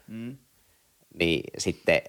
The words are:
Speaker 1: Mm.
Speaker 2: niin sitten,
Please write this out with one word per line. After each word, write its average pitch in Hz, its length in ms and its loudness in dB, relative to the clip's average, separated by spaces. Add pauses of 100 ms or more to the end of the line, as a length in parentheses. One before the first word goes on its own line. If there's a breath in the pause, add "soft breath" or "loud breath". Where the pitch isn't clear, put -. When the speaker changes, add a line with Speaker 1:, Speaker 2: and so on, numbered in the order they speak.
Speaker 1:
Mm. 117 300 -12 (840)
Speaker 2:
niin 85 220 4 (160)
sitten, - 520 0